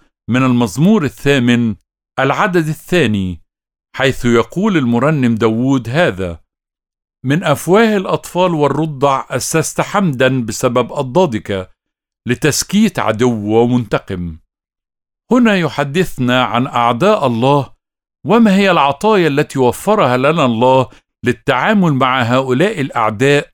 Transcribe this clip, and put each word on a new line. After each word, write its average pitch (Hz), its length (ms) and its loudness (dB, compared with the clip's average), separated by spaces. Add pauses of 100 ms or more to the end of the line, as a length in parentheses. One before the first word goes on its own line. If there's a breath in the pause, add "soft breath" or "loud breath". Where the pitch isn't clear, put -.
(300 soft breath)
من 127 140 2
المزمور 131 600 2
الثامن 120 720 0 (440)
العدد 151 480 0
الثاني، 107 760 -2 (540)
حيث 131 300 -2
يقول 160 520 0
المرنم 127 580 0
داوود 117 540 0
هذا: 98 500 -2 (840)
"من 147 180 -2
أفواه 202 540 2
الأطفال 180 560 -2
والرضع 139 760 -2
أسست - 520 -4
حمداً 131 640 0
بسبب 117 480 -2
أضدادك، 123 760 -2 (580)
لتسكيت 156 720 0
عدو 110 640 0
ومنتقم." 110 760 -4 (920)
هنا 226 240 4
يحدثنا 139 880 -2
عن 117 240 -2
أعداء 131 600 0
الله 127 460 0 (540)
وما 208 280 4
هي 196 160 4
العطايا 170 560 2
التي 143 320 -2
وفرها 131 580 2
لنا 147 280 0
الله 127 440 2 (360 soft breath)
للتعامل 151 680 0
مع 131 280 0
هؤلاء 127 600 0
الأعداء، 123 720 0